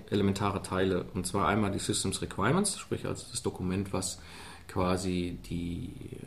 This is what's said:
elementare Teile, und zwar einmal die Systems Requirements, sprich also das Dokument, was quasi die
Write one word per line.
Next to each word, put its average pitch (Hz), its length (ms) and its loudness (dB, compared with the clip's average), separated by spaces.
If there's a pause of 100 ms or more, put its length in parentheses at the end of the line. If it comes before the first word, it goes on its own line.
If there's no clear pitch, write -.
elementare 98 540 4
Teile, 92 500 2
und 90 140 -2
zwar 95 220 2
einmal 101 220 4
die 101 80 0
Systems - 440 0
Requirements, 135 560 2
sprich - 280 -4
also 95 240 -6
das - 120 -6
Dokument, 95 500 -2
was - 300 -2 (440)
quasi 90 720 0 (120)
die 85 400 -4 (360)